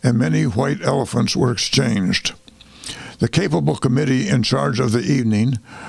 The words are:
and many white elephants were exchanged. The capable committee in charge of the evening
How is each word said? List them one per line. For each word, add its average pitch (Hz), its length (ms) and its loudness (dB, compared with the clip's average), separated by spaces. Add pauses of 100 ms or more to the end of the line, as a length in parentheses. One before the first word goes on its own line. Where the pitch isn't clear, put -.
and 117 160 4
many 156 240 2
white 135 380 -2
elephants - 520 -2
were 123 200 2
exchanged. 101 800 0 (880)
The 117 100 2
capable 156 480 0
committee 131 500 0
in 123 160 2
charge 135 380 0
of 107 100 0
the 117 80 2
evening 120 600 2 (300)